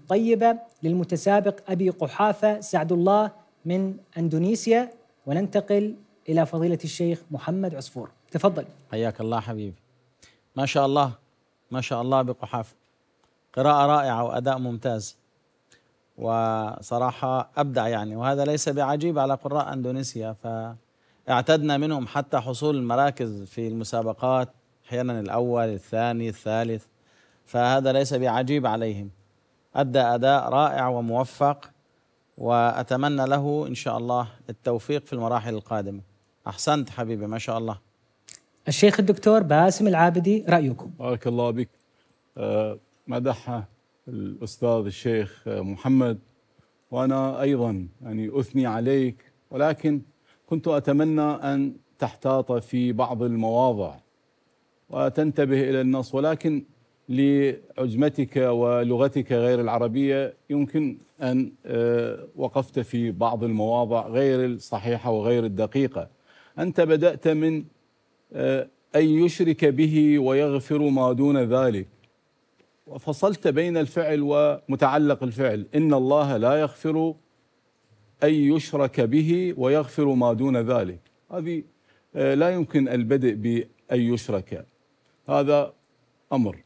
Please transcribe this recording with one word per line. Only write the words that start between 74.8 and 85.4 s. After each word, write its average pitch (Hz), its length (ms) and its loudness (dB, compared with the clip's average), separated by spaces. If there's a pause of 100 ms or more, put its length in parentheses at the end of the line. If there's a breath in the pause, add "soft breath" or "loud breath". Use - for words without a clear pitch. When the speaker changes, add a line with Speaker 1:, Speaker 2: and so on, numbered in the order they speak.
Speaker 3:
الفعل، 113 520 -2
"إن 151 200 4
الله 139 420 2
لا 123 240 2
يغفر 160 540 -2 (1080)
أن 151 120 6
يشرك 143 640 2
به 160 560 2
ويغفر 147 480 2
ما 123 280 4
دون 127 240 0
ذلك". 113 440 -2 (320)
هذه، 170 300 -6 (540)
آه، 139 180 0
لا 160 160 4
يمكن 156 380 0
البدء 123 460 2
بأن 117 640 -2
يشرك، 107 680 -4 (600)
هذا 143 440 2 (600)